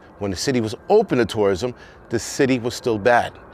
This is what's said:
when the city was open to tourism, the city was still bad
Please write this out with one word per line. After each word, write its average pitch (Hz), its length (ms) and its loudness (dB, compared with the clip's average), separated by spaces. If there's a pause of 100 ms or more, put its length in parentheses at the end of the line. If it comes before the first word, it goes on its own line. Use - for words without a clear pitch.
(200)
when 101 120 -4
the 87 60 -6
city 127 240 -2
was 110 140 -4 (120)
open 196 300 2
to 117 80 2
tourism, 104 500 0 (320)
the 117 120 -2
city 131 380 0
was 113 160 -4
still 113 240 -2
bad 104 400 2 (160)